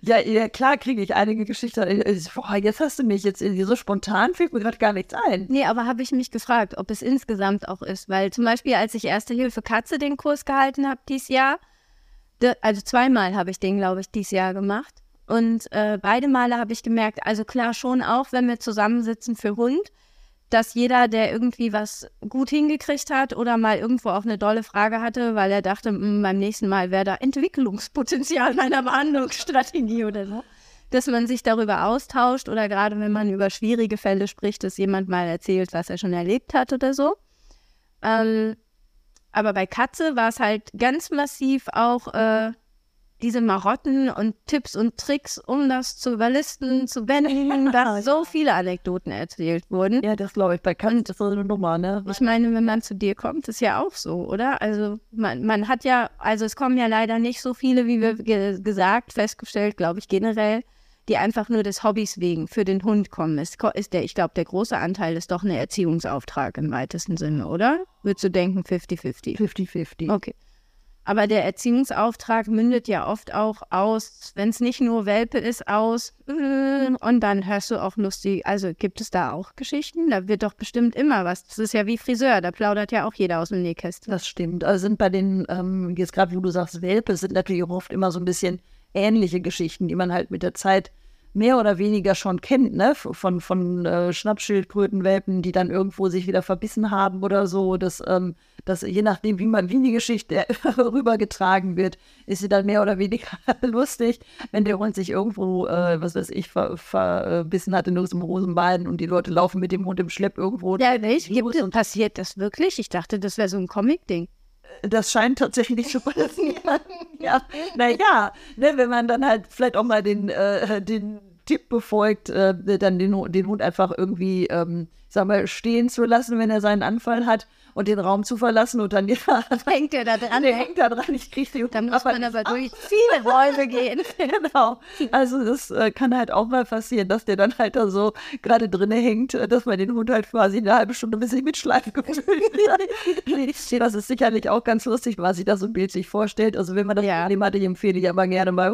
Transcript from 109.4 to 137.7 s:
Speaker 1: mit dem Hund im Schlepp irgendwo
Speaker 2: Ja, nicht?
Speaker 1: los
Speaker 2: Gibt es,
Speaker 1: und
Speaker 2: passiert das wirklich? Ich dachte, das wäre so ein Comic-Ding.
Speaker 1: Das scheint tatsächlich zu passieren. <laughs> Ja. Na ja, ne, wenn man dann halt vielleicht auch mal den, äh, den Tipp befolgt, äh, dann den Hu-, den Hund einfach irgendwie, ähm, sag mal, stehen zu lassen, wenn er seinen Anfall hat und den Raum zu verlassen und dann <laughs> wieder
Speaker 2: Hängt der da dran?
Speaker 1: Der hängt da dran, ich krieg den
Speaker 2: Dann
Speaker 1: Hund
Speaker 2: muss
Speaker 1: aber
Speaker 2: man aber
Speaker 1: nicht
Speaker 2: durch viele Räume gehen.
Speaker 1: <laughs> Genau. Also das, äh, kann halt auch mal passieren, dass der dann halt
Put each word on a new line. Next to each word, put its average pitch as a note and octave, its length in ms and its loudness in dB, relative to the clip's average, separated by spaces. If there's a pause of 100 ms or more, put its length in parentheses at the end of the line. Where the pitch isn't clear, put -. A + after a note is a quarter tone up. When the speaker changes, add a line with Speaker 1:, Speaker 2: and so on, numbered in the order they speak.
Speaker 1:
mit F3+ 120 -2
dem F#3 140 -2
Hund F#3 140 -6
im F3 100 -2
Schlepp G3 280 -4
irgendwo F#3 400 -2
Speaker 2:
Ja, B3 200 4
nicht? A3 320 0
Speaker 1:
los G3+ 80 -2
Speaker 2:
Gibt A#3+ 180 0
es, E4 60 2
Speaker 1:
und F#4+ 100 -2
Speaker 2:
passiert G#3+ 460 0
das - 200 -8
wirklich? A#3 420 -2
Ich G#3+ 100 -6
dachte, F#3+ 300 -4
das F#3+ 180 -6
wäre G#3 120 2
so F#3+ 80 -4
ein F#3 100 -2
Comic-Ding. G3+ 600 0 (560)
Speaker 1:
Das G#3+ 280 0
scheint A#3+ 280 2
tatsächlich A#3+ 500 0
zu C4 100 -2
passieren. D#4 640 -2
<laughs> E4 160 2 (420)
Ja. C4 200 2 (340)
Na A#3+ 140 2
ja, A#3+ 420 4 (240)
ne, C#4+ 220 4
wenn B3 120 4
man A#3+ 200 2
dann B3 160 2
halt A3+ 240 4
vielleicht B3+ 260 0
auch G#3+ 80 2
mal A3 180 2
den, G3+ 280 0
äh, G3+ 520 0
den G#3 380 -6 (260)
Tipp - 220 -2
befolgt, G#3+ 640 0
äh, F#3+ 260 4 (240)
dann F#3+ 180 2
den F#3+ 160 2
Hu-, G3 140 -2
den F3+ 200 0
Hund G3+ 140 -2
einfach F#3 360 0
irgendwie, F#3 480 -2
ähm, E3+ 420 -2 (220)
sag F#3+ 180 0
mal, G3+ 180 2
stehen A#3 440 0
zu A#3+ 160 0
lassen, A#3 340 2
wenn A3 100 2
er G#3+ 120 2
seinen G#3 200 2
Anfall A#3 440 0
hat A3+ 200 2 (300)
und F#3+ 120 -2
den G#3 120 2
Raum G3 240 2
zu B3 140 -4
verlassen A#3 440 2
und G3 120 -2
dann G3 140 2
<laughs> - 0 -
wieder A#3 360 2 (220)
Speaker 2:
Hängt C#4+ 280 0
der B3+ 120 -2
da A#3 120 2
dran? A#3+ 260 0
Speaker 1:
Der B3+ 120 4
hängt B3+ 220 -4
da D4 120 6
dran, A#3+ 240 -4
ich B3+ 180 -6
krieg - 200 -4
den B3 200 -4
Speaker 2:
Dann A3 140 -2
Speaker 1:
Hund B3 80 -2
Speaker 2:
muss B3+ 120 2
Speaker 1:
aber B3+ 140 2
Speaker 2:
man A#3+ 40 -4
aber A#3 340 -2
Speaker 1:
nicht B3+ 160 -6
Speaker 2:
durch - 160 -20
viele G#4 420 4
Räume C#4 360 4
gehen. B3 420 -2
Speaker 1:
<laughs> - 80 -14
Genau. C#4 640 2 (320)
Also C4 320 2
das, A#3+ 280 -2
äh, G#3+ 200 2
kann B3 240 2
halt A#3+ 160 0
auch A3 160 2
mal B3+ 180 0
passieren, A3 420 -2
dass G#3 180 -2
der G3+ 100 0
dann G3 220 2
halt A3+ 180 0